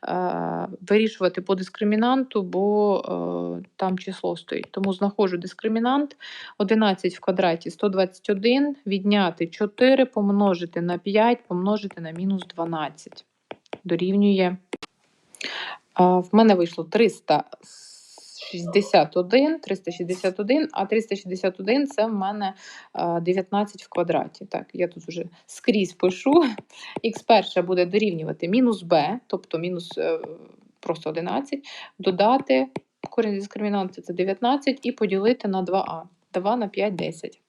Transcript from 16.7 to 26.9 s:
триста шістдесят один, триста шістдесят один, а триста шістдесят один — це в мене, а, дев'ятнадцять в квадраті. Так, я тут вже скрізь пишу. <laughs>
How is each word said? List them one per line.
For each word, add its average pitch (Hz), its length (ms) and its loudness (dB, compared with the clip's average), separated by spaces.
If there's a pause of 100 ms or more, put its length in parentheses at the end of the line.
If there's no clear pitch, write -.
триста 175 600 0 (1080)
шістдесят 175 680 2
один, 262 420 4
триста 190 320 -6
шістдесят 180 480 -4
один, 269 320 0
а 196 140 -2
триста 214 300 -2
шістдесят 185 440 -6
один — 254 280 0
це 214 180 -2
в 226 80 -4
мене, 196 400 -4 (400)
а, 170 260 -2
дев'ятнадцять 190 640 -2
в - 60 -20
квадраті. 170 560 -2
Так, - 280 -10
я 175 140 -2
тут 175 160 -14
вже 170 220 -10 (200)
скрізь 196 480 -2
пишу. 269 500 4 (280)
<laughs> - 300 -14